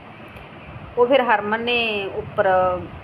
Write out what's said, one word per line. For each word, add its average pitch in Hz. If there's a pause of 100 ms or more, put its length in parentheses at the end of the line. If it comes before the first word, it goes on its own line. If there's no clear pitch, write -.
(960)
ਉਹ 240
ਫਿਰ 254
ਹਰਮਨ 220
ਨੇ 233 (120)
ਉੱਪਰ 208 (560)